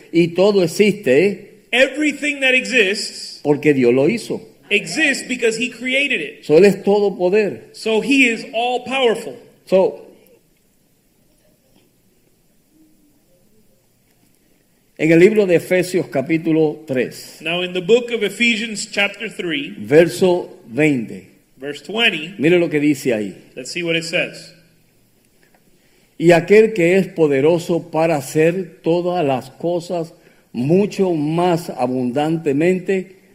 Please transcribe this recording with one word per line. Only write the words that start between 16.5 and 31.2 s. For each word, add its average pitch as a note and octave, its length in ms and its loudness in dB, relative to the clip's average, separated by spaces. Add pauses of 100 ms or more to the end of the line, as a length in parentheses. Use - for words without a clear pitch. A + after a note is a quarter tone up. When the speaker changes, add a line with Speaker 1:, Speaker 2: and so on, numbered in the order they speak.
Speaker 1:
tres, - 560 -6
Speaker 2:
Now E3+ 220 -6
in F3+ 100 -8
the F3+ 80 -4
book A#3 300 2
of A3 120 -4
Ephesians A3 680 -4
chapter G3+ 380 -4
three, E3+ 480 -8
Speaker 1:
verso E3+ 720 2 (180)
veinte, A2+ 600 -2 (280)
Speaker 2:
verse C#3+ 260 -14
twenty, F#3+ 540 -4
Speaker 1:
mire E3+ 220 2
lo E3+ 100 0
que D3 100 -2
dice C#3+ 340 0
ahí. G#2 220 -6 (200)
Speaker 2:
let's B2+ 160 -14
see F3 120 -8
what E3 120 -4
it D#3+ 80 -4
says. D#3 500 -8 (1600)
Speaker 1:
Y E3 140 4
aquel G3+ 420 6
que F3 240 2
es F#3 100 0
poderoso D#3+ 840 0
para D#3+ 280 0
hacer E3 640 0
todas F3 420 0
las C3 240 -2
cosas E3+ 640 -6 (380)
mucho F#3 640 0
más E3 580 0